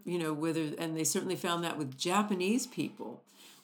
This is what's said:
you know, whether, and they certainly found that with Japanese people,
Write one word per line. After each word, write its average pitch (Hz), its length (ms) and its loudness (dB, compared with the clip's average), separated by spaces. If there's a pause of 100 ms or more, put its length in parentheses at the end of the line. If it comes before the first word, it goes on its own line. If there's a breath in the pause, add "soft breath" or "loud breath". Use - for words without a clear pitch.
you 175 140 0
know, 156 140 2
whether, 156 440 0
and 165 200 -2
they 160 80 2
certainly 180 320 0
found 170 260 0
that 160 160 -2
with 135 180 -4
Japanese 202 720 2
people, 123 560 -6 (420 loud breath)